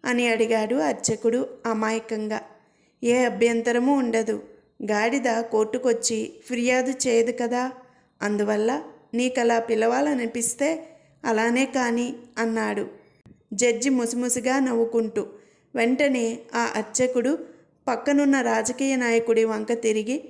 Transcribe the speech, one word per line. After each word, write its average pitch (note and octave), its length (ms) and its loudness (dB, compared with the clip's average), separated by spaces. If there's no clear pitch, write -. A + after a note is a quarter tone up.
అని A#3+ 220 0
అడిగాడు A3+ 480 2
అర్చకుడు A#3 640 0
అమాయకంగా. A3 760 -4
"ఏ A#3+ 200 4
అభ్యంతరమూ A#3 680 2
ఉండదు. A3+ 420 0
గాడిద A#3 460 0
కోర్టుకొచ్చి A3+ 920 0
ఫిర్యాదు B3 480 0
చేయదు A#3 240 2
కదా, B3 320 -2
అందువల్ల G#3 640 0
నీకలా A#3+ 460 2
పిలవాలనిపిస్తే A#3+ 1080 0
అలానే A#3 400 2
కాని" B3 420 -2
అన్నాడు A3 480 -2
జడ్జి A#3 360 2
ముసిముసిగా B3 680 0
నవ్వుకుంటూ. A#3 680 0
వెంటనే B3 640 0
ఆ A#3 80 0
అర్చకుడు B3+ 580 0
పక్కనున్న C#4 540 2
రాజకీయ B3 540 0
నాయకుడి A#3 480 2
వంక G#3+ 300 -2
తిరిగి A3+ 440 0